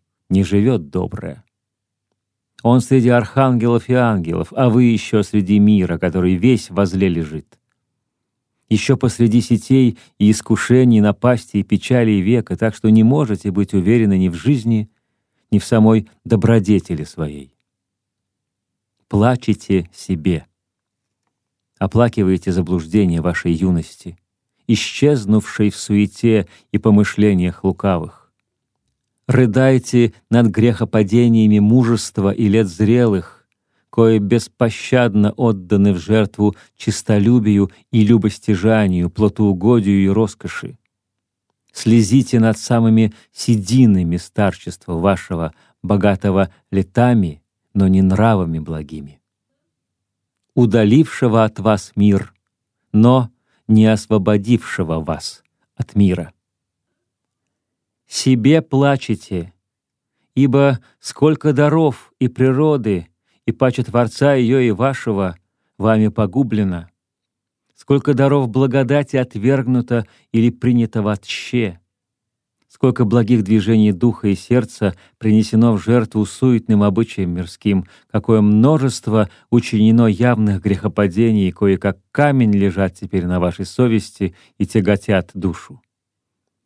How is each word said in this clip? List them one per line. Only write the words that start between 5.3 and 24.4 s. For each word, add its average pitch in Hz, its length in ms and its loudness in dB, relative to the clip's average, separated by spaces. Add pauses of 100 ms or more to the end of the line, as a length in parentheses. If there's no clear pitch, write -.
мира, 98 400 2
который 92 380 -2
весь 113 340 0
во 95 160 -2
зле 95 240 -2
лежит. 78 480 -8 (1080)
Ещё 117 300 0
посреди 117 420 0
сетей 120 560 0 (220)
и 104 120 4
искушений, 117 680 2
напастей, 104 640 0
печалей 110 580 0
века, 107 340 -2
так 110 200 -4
что - 160 0
не 110 120 6
можете 110 480 0
быть 98 220 -4
уверены 101 460 2
ни 92 100 0
в 85 60 -8
жизни, 110 560 -2 (600)
ни 104 80 2
в - 60 -6
самой 110 460 2 (140)
добродетели 98 800 0
своей. 73 500 -12 (1500)
Плачете 104 880 -2
себе. 82 500 -6 (1300)
Оплакиваете 95 760 0
заблуждение 85 680 -2
вашей 85 300 -2
юности, 85 640 -4 (480)